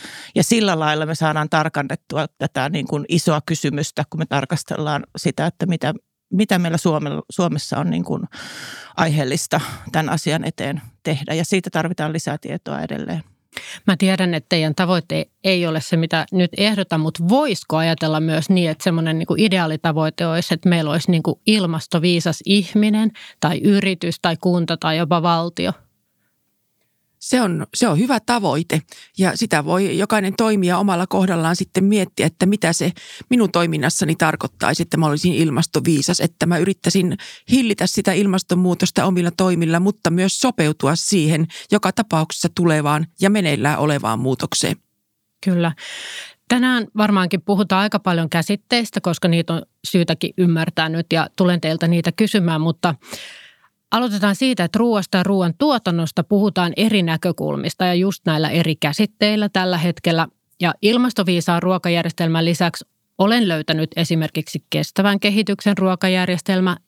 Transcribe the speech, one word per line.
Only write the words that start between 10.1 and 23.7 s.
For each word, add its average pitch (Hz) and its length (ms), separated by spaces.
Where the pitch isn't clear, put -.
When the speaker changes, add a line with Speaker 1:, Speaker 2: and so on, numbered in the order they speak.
Speaker 1:
eteen 147 380
tehdä. 147 320
Ja 165 100
siitä 185 260
tarvitaan 160 420
lisää 156 260
tietoa - 420
edelleen. - 420
Speaker 2:
Mä 190 100
tiedän, 185 380
että 151 140
teidän 156 260
tavoite 170 520
ei 180 220
ole 160 140
se, - 160
mitä 165 360
nyt 180 240
ehdotan, 196 440
mut 165 280
voisiko 240 480
ajatella 160 440
myös 160 300
niin, 175 200
että - 140
semmonen 165 340
niinku 165 200
ideaalitavoite 160 880
olisi, 165 280
että 160 140
meillä 165 220
olisi 151 200
niinku 160 360
ilmastoviisas 170 1000
ihminen 208 640
tai 160 180
yritys 190 640